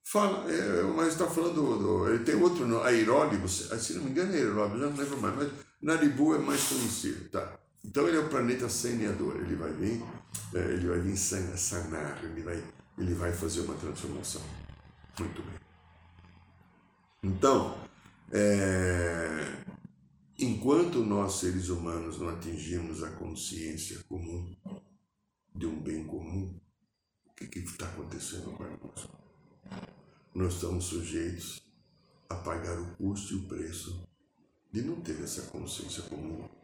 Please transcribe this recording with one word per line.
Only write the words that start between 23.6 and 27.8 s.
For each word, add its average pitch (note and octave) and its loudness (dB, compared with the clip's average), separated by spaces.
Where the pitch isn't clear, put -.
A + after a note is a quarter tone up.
comum F2 -8
de - -4
um D#2 -4
bem D#2+ -6
comum, E2+ -6
o - -20
que - -12
que F2+ -10
tá - -8